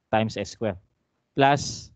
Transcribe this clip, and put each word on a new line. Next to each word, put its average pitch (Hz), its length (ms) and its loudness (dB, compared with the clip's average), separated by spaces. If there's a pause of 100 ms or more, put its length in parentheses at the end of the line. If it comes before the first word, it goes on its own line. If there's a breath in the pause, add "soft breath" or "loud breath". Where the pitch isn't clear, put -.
(100)
times 110 240 0
S 98 240 -8
square 101 200 -4 (600)
plus, 139 580 2